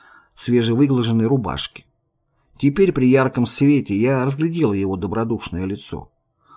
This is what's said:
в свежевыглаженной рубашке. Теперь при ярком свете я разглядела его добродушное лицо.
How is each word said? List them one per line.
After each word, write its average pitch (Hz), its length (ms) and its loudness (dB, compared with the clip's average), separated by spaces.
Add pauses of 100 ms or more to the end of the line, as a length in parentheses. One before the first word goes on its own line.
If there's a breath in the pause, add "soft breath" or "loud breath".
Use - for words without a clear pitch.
(340 soft breath)
в - 80 -18
свежевыглаженной 117 840 2
рубашке. 120 600 -4 (720)
Теперь 160 340 2
при 127 160 2
ярком 131 380 2
свете 139 500 2
я 127 280 0
разглядела 151 480 -2
его 98 240 -2
добродушное 101 680 -4
лицо. - 460 -10 (460 soft breath)